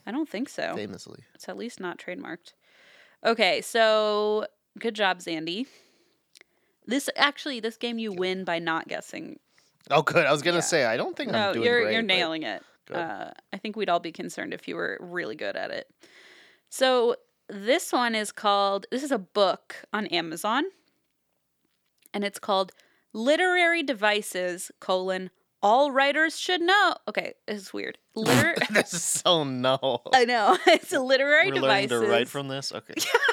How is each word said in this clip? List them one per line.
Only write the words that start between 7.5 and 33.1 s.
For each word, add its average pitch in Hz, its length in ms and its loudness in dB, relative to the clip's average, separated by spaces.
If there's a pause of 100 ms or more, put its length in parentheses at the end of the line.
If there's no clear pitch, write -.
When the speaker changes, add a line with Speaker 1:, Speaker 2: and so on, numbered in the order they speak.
Speaker 1:
this 220 180 -8
game 233 220 -6
you 220 120 -6
Speaker 2:
Yeah. 180 80 -8
Speaker 1:
win 185 240 -4
by 175 140 -4
not 165 300 -4
guessing. - 520 -12 (520)
Speaker 2:
Oh, 147 100 6
good. 156 240 4
I 135 60 4
was 151 100 2
gonna 175 160 2
Speaker 1:
Yeah. 160 40 2
Speaker 2:
say, 147 240 2
I 113 120 2
don't 330 180 -4
think 277 160 -6
Speaker 1:
No, 208 180 2
Speaker 2:
I'm 185 40 0
doing 226 120 0
Speaker 1:
you're, 240 180 4
Speaker 2:
great, 214 100 0
Speaker 1:
you're 226 80 2
Speaker 2:
but 226 60 -2
Speaker 1:
nailing 165 360 0
it. 107 200 -6 (220)
Speaker 2:
good. - 120 -8
Speaker 1:
Uh, 165 340 -8 (220)
I 190 40 -8
think 208 180 -8
we'd 208 140 -4
all 175 100 4
be 170 120 -10
concerned - 420 -10
if - 140 -12
you 170 80 -6
were 170 240 -6
really 175 360 -8
good 101 200 -6
at - 140 -6
it. - 180 -10 (840)
So 254 480 2 (300)
this 226 460 -2
one 240 220 2
is 214 160 -4
called, 202 600 0
this 262 120 -4
is 285 80 -4
a 247 80 0
book 185 560 0 (180)
on 208 140 -2
Amazon, 185 560 -2 (1500)
and 202 100 -4
it's 202 160 -6
called 190 320 0 (420)
Literary 339 720 2
Devices, 208 960 -2
colon, 185 500 -2 (320)
All 262 300 6
Writers 285 480 2
Should 359 220 -2
Know. 370 340 4 (120)
Okay, - 260 -6 (120)
this 208 160 -8
is 185 120 -18
weird. - 240 -8 (180)
Liter- - 480 4
Speaker 2:
<laughs> - 80 -4
This 202 220 0
is 170 100 -6
so 170 400 2
no. 131 580 0 (120)
Speaker 1:
I 247 120 6
know. 240 360 2
<laughs> - 60 2
It's - 260 4
a 311 60 2
literary 285 520 2
Speaker 2:
We're 370 100 0
learning 202 280 2
to 120 100 0
write 226 80 2
Speaker 1:
devices. 120 240 2
Speaker 2:
from 139 160 -8
this? 135 240 -8
Okay. - 240 -10
Speaker 1:
<laughs> - 20 -8
Yeah, 453 220 0 (140)